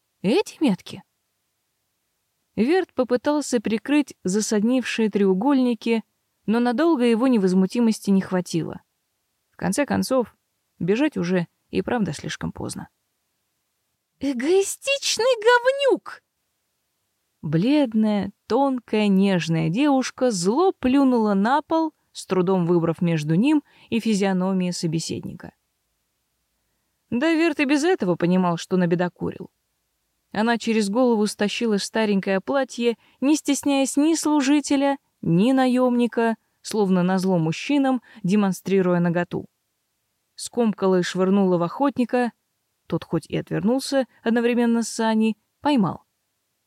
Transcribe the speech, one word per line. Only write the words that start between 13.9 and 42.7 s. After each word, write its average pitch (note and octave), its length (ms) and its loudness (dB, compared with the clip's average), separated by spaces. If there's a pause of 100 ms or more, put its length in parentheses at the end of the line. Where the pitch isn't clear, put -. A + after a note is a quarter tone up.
«Эгоистичный F#4 1040 -2 (180)
говнюк!» B4 800 0 (1200)
Бледная, G#3+ 880 0 (140)
тонкая, A#3+ 640 0
нежная F3 600 2
девушка B3+ 640 0
зло A3+ 420 0
плюнула B3 600 2
на A#3 260 2
пол, D#4+ 320 -2 (200)
с - 140 -16
трудом F#3 400 0
выбрав E3 360 0
между D#3+ 320 0
ним C#4+ 300 2 (260)
и A3+ 80 -2
физиономией F#3+ 720 0
собеседника. - 800 -8 (1600)
Да C4 180 0
Верт D#4+ 300 0
и D4 60 0
без C#4 180 2
этого G#3 320 0
понимал, F3 400 0
что F3+ 220 -4
набедокурил. F3 720 -2 (840)
Она A3+ 240 0
через A3 320 -2
голову A#3 380 2
стащила G#3 500 -2
старенькое G3 640 -2
платье, B3 560 -2 (240)
не D4 160 2
стесняясь C#4 640 -2
ни D#4 160 2
служителя, C#4 840 0 (240)
ни F#3 320 2
наёмника, A#3+ 840 2 (260)
словно F#3+ 400 0
назло F#3 340 0
мужчинам, C4 640 0 (220)
демонстрируя F#3 760 2
наготу. F3 480 -2 (880)
Скомкала F#3+ 640 0
и - 20 2
швырнула F#3 560 2
в E3 40 -2
охотника. B3 720 -2 (540)